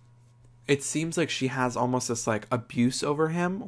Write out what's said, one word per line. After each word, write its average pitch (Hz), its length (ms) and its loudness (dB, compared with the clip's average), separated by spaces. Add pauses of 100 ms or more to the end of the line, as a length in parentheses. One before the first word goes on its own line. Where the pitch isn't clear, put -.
(680)
it 143 160 4
seems 160 340 -2
like 160 120 2
she - 180 -2
has 127 280 0
almost 123 320 0
this, 117 200 -2
like, 110 240 0
abuse 123 520 0
over 147 260 2
him 175 380 0